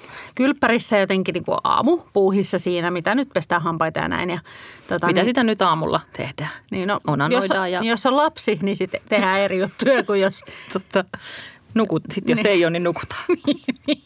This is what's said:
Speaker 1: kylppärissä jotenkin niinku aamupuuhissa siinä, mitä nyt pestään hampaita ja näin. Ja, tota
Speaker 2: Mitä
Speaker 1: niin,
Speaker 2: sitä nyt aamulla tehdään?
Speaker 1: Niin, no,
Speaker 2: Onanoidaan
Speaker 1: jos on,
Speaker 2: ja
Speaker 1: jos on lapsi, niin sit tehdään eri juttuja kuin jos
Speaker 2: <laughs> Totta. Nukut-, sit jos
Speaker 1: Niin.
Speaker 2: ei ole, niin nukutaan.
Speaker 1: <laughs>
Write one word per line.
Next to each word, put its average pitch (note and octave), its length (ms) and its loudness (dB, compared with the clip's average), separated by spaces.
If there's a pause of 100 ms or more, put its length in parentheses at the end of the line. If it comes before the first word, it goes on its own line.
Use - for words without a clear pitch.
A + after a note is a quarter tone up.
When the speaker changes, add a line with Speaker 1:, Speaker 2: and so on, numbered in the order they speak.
(340)
Speaker 1:
kylppärissä A#3 640 2
jotenkin F#3+ 340 2
niinku E3 320 -2
aamupuuhissa G3 920 2
siinä, F3 320 -2
mitä F3+ 240 0
nyt C4+ 200 0
pestään F3 280 0
hampaita D#3+ 380 -2
ja E3+ 80 -2
näin. E3+ 220 -4
Ja, F3 100 -6 (480)
tota F3 180 -2
Speaker 2:
Mitä F3 140 4
Speaker 1:
niin, G#3+ 80 2
Speaker 2:
sitä B3 160 2
nyt A3 180 0
aamulla D#3+ 380 2 (160)
tehdään? C#3+ 340 -8 (200)
Speaker 1:
Niin, F#3+ 180 -4
no, G#3 180 0
Speaker 2:
Onanoidaan D3+ 420 0
Speaker 1:
jos G3 120 2
on, F3+ 120 -2
Speaker 2:
ja F#3 120 -2
Speaker 1:
jos A3+ 220 0
on C4 100 4
lapsi, D4 460 0
niin G3 140 -2
sit F#3+ 140 -4 (180)
tehdään G3 320 2
eri F#3+ 200 0
juttuja A#3 440 2
kuin G3+ 160 0
jos F#3+ 240 0 (120)
Speaker 2:
<laughs> - 160 -14
Totta. F#3+ 320 -2 (680)
Nukut-, F#3 380 -2
sit G3 160 -4
jos A#3+ 80 2
Speaker 1:
Niin. A3 100 2
Speaker 2:
ei F#3 180 4
ole, E3 60 2
niin F3 140 -2
nukutaan. - 440 -4
Speaker 1:
<laughs> F4 100 2 (680)